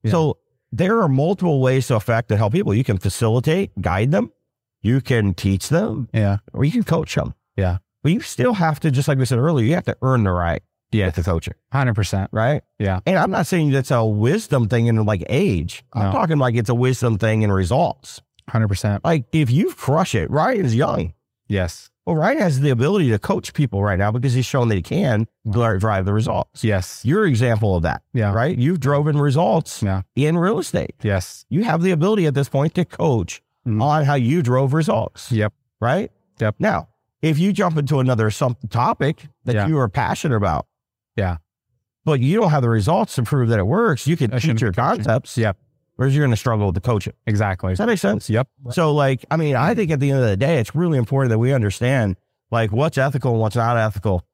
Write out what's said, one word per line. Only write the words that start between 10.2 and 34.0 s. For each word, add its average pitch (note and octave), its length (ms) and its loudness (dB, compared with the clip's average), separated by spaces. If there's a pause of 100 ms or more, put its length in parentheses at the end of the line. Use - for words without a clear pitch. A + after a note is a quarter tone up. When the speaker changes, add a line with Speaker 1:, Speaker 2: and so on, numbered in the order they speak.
Speaker 2:
the F#2+ 80 2
right F2 300 0 (280)
Speaker 1:
Yeah. G2 200 2
Speaker 2:
to F2 120 -4
coaching. E2+ 300 -2 (180)
Speaker 1:
Hundred B2+ 240 0
percent. G2 380 -2
Speaker 2:
Right? A#2+ 300 0 (160)
Speaker 1:
Yeah. F#2+ 260 0
Speaker 2:
And F3+ 140 0
I'm F3+ 120 0
not F3+ 160 -2
saying D#3 260 2
that's C3+ 180 0
a A#2+ 140 2
wisdom A#2 640 0
thing A#2 180 2
in, A2 180 2
like, G#2 240 0
age. A2+ 640 -2
I'm - 120 0
Speaker 1:
No. G2 80 2
Speaker 2:
talking, D#3 260 0
like, B2+ 160 2
it's A#2+ 160 0
a A#2+ 40 2
wisdom B2 440 0
thing A2 240 2
in G#2 100 2
results. F#2+ 680 -2 (260)
Speaker 1:
Hundred A2 200 0
percent. G2+ 360 -2
Speaker 2:
Like, D#3 280 0
if D3+ 180 2
you D#4+ 240 2
crush D#3+ 400 -2
it, E2+ 160 0
Ryan's F3 440 0
young. F2+ 380 0 (340)
Speaker 1:
Yes. F#2 440 -4 (160)
Speaker 2:
Well, E3 100 -2
Ryan G#3 220 0
has D#3+ 220 2
the C#3+ 100 2
ability C#3 400 2
to G#2+ 80 2
coach - 340 -4
people G#2+ 300 0
right G2+ 160 0
now G2+ 120 2
because B2 220 -2
he's B2 140 0
shown A#2+ 220 0
that G#2 80 2
he E2+ 60 -2
can B2 440 0 (220)
dri-, A2 300 0
drive G2 280 0
the G2+ 80 0
results. - 500 -4
Speaker 1:
Yes. G2 400 -2
Speaker 2:
You're G3 200 2
an F3+ 60 2
example A2 460 2
of E2 60 0
that. E2 200 -2 (120)
Speaker 1:
Yeah. G#2 180 0
Speaker 2:
Right? B2+ 240 0
You've D3 240 0
driven C#3+ 380 0
results D3+ 640 0
Speaker 1:
Yeah. F#2+ 200 -2 (140)
Speaker 2:
in D3+ 220 0
real F#3 200 0
estate. - 440 -4
Speaker 1:
Yes. G2 480 -4
Speaker 2:
You F#3 140 0
have E3+ 180 0
the F#3 80 2
ability F3+ 360 2
at C#3 80 0
this C#3 140 -2
point C#3+ 280 -2
to F3+ 100 0
coach A#2+ 560 -2 (240)
Speaker 1:
Mm-hmm. A2 160 0
Speaker 2:
on D3+ 240 2